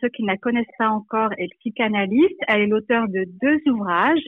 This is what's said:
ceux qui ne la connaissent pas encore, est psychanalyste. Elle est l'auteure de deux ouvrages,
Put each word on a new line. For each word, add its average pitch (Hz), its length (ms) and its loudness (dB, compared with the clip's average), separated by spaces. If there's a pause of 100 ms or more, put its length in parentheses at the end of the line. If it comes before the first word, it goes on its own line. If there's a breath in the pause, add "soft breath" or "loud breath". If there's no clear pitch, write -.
ceux 240 80 -2
qui 240 140 -6
ne 208 60 0
la 190 80 0
connaissent 233 280 -2 (140)
pas 220 100 2
encore, 220 480 -2
est 180 100 -6 (120)
psychanalyste. 220 880 0
Elle 214 140 2
est 208 60 2
l'auteure 214 400 0
de 190 180 -2 (140)
deux 302 320 2
ouvrages, 208 560 0